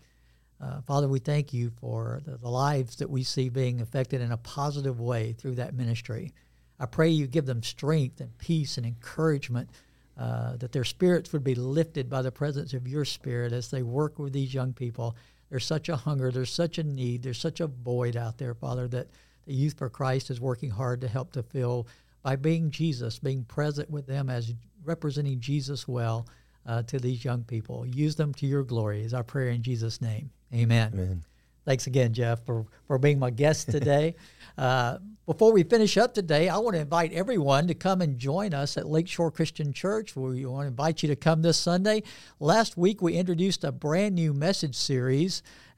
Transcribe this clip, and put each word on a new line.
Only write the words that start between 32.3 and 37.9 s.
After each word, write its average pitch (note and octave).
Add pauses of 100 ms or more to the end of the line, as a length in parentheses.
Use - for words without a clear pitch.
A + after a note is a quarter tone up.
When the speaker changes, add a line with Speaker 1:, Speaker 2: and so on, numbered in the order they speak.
Speaker 1:
for, A#2 (220)
for C#3
being C#3+
my B2+
guest D3
Speaker 2:
<laughs> -
Speaker 1:
today. D3+ (420)
Uh, B2+ (280)
before A3
we F#3+
finish G#3+
up A#3
today, E3
I E3
want A3
to D#3
invite D#3
everyone E3
to E3+
come F#3+